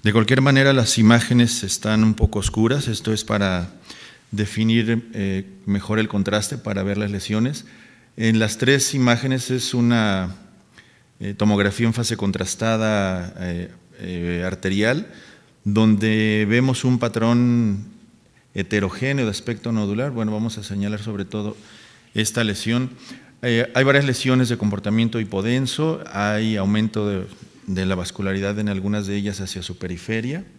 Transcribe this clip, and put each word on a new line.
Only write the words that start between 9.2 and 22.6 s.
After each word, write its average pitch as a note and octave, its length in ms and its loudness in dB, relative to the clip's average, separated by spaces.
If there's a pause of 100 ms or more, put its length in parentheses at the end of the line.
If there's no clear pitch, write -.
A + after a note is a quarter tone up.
es B2+ 240 -4
una, G#2+ 600 2 (840)
eh, G2+ 140 -6
tomografía G#2 520 2
en A2+ 80 0
fase A#2 220 -4
contrastada, G2+ 1200 -2
eh, F2 320 -8 (280)
eh, F2 480 -4
arterial, G2+ 640 -2 (560)
donde G#2+ 840 4
vemos B2 360 2
un B2+ 140 2
patrón A#2 840 2 (680)
heterogéneo G#2+ 680 -2
de G#2+ 60 0
aspecto A2+ 420 -6
nodular. G#2+ 400 -2
Bueno, A2 200 -2
vamos A2 260 -4
a G#2 40 -12
señalar G2+ 400 -6
sobre G2+ 220 -6
todo G#2 320 -8 (580)
esta A2 300 0
lesión. A#2 460 -2 (520)